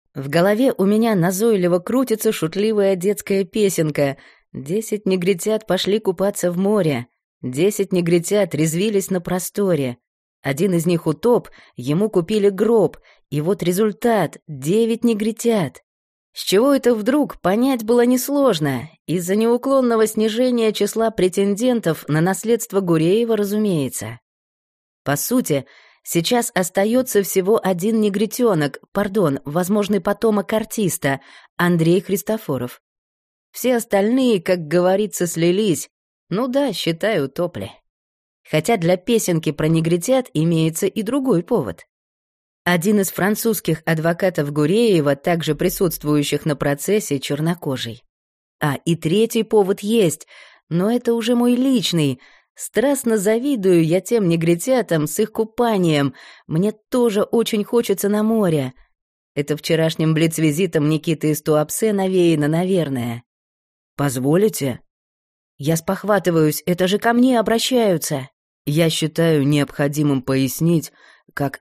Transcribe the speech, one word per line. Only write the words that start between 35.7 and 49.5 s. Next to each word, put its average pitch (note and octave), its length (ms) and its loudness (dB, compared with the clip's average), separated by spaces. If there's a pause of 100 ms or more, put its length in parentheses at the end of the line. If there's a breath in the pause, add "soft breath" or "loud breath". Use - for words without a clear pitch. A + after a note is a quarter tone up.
Ну G#3+ 180 -2
да, C4 260 0
считай, E3 520 -2
утопли. C3+ 480 -6 (760)
Хотя D#3 280 0
для F3 200 2
песенки F3+ 540 0
про D3 160 -2
негритят E3+ 640 0
имеется D#3+ 540 0
и - 160 -4
другой A#3 400 0
повод. E3 420 -4 (800)
Один F3+ 360 2
из F#3 100 -2
французских G3+ 760 -2
адвокатов E3 680 -2
Гуреева, D3+ 640 2
также E3+ 380 -2
присутствующих D3 920 -2
на D3 120 -2
процессе, C#3+ 600 -2
чернокожий. C#3 840 -6 (580)
А, C#3+ 240 -2
и E3 120 2
третий G#3+ 460 0
повод G3+ 380 2